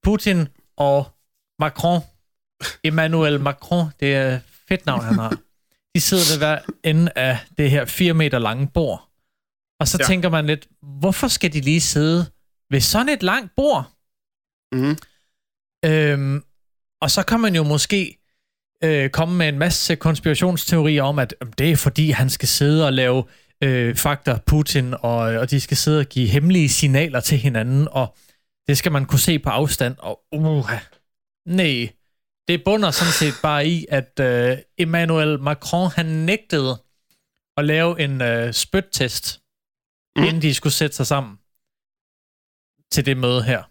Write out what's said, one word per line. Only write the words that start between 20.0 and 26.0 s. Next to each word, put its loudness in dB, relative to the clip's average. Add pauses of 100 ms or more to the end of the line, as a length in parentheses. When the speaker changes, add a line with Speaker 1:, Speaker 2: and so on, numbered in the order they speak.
Speaker 1:
om, 0
at, -2
øhm, -14
det 2
er 4
fordi, 2
han 2
skal -4
sidde 2
og 0
lave, 2 (400)
øh, 0
fakta, -2
Putin, 0
og, -2
og 0
de 2
skal -4
sidde 2
og 0